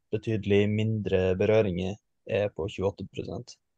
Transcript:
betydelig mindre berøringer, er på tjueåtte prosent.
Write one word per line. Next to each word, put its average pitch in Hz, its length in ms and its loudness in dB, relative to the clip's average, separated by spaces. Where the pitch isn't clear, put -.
betydelig 104 560 2
mindre 104 680 0
berøringer, 101 600 2
er 101 220 0
på - 180 -6
tjueåtte 98 420 -4
prosent. - 460 -12